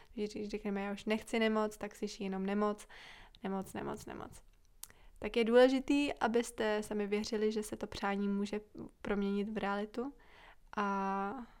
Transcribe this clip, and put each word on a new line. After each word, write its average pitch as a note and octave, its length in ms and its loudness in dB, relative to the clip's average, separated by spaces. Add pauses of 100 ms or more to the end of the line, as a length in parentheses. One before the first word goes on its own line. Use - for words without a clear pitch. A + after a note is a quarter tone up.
(140)
Když, G#3 160 -4
když G#3 180 -8
řekneme, G#3 340 -4
„Já G3+ 100 -4
už G3 140 -8
nechci A3 340 0
nemoc,“ A3 380 2
tak - 180 -10
slyší - 280 -6
jenom F#3+ 220 -4
nemoc, G#3 420 0 (560)
nemoc, F#3+ 300 -4
nemoc, - 320 -8
nemoc. - 360 -14 (800)
Tak G#3+ 180 -2
je A#3 60 6
důležitý, C4 720 8
abyste A3 720 0
sami G#3 240 -4
věřili, G#3+ 440 0
že G#3+ 120 -2
se - 120 -8
to - 120 -8
přání G3+ 400 -2
může G3+ 340 -2 (400)
proměnit G3+ 480 0
v A3 80 -6
realitu G#3 560 -4 (640)
a G3 720 -2 (120)